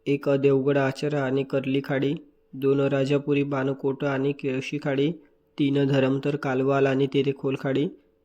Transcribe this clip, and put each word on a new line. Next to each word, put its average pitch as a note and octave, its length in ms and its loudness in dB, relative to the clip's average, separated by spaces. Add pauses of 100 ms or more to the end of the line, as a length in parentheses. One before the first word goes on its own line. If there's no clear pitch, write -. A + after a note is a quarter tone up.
एक, C#3+ 220 0
देवगड, C#3 480 4
आचरा C#3 440 -2
आणि C3+ 220 0
कर्ली C3+ 400 -2
खाडी. C#3 300 -2 (400)
दोन, C3+ 260 2
राजापुरी, C#3+ 640 0
बाणकोट C3+ 600 -2
आणि C#3 280 0
केळशी C3+ 520 -6
खाडी. C#3+ 280 0 (480)
तीन, C#3 280 2
धरमतर, C3+ 480 0
कालवाल C#3 500 0
आणि C3+ 220 2
तेरेखोल C3+ 520 -2
खाडी. C#3 280 -2 (380)